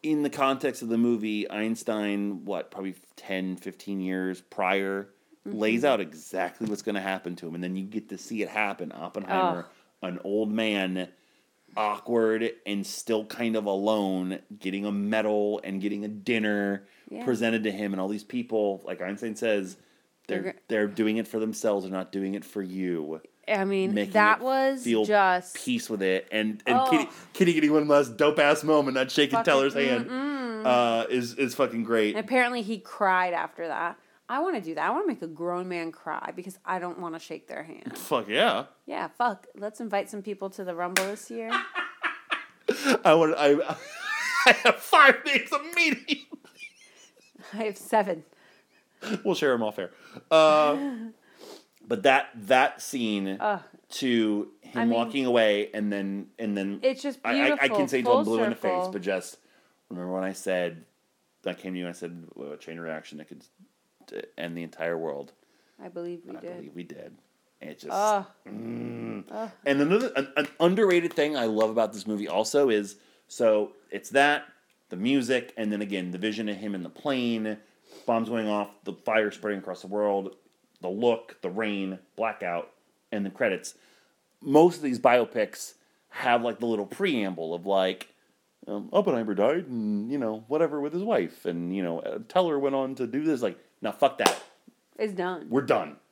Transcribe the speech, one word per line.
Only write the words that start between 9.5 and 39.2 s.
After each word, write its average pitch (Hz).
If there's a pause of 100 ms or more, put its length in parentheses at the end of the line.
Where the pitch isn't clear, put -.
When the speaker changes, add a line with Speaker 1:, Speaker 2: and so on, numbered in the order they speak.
Speaker 2:
Oh. 92
Speaker 1:
an 90
old 104
man, 98 (680)
awkward 110 (160)
and 98
still 107
kind 113
of 107
alone, 95 (220)
getting 98
a 104
medal 104
and 98
getting 101
a -
dinner 104 (240)
Speaker 2:
Yeah. -
Speaker 1:
presented 113
to 107
him. 101
And 95
all 95
these 104
people, 107
like 90
Einstein 104
says, 101 (500)
they're, 95
Speaker 2:
They're 95
go- -
Speaker 1:
they're 107
doing 107
it 110
for 113
themselves. 107
They're 92
not 95
doing 98
it 101
for -
you. 90 (280)
Speaker 2:
I 196
mean, 196
Speaker 1:
Making 196
Speaker 2:
that 214
Speaker 1:
it -
Speaker 2:
was 269
Speaker 1:
feel 226
Speaker 2:
just 190
Speaker 1:
peace -
with 104
it. 92
And, 107
and 240
Speaker 2:
Oh. 262
Speaker 1:
Kitty, - (240)
Kitty 175
getting 151
one 151
last 143
dope-ass 151
moment, 147
not 131
shaking 147
Speaker 2:
Fucking 226
Speaker 1:
Teller's 135
hand, 127
Speaker 2:
mm-mm. 254
Speaker 1:
uh, 117
is, 120
is 127
fucking 117
great. 107
Speaker 2:
And 214
apparently 247
he 214
cried 185
after 165
that. 170 (320)
I 254
wanna 320
do 165
that. 151
I 196
wanna 349
make 269
a 165
grown 175
man 170
cry -
because 185
I 185
don't 175
wanna 165
shake -
their -
hand. -
Speaker 1:
Fuck 113
yeah. 131 (180)
Speaker 2:
Yeah, -
fuck. 226 (120)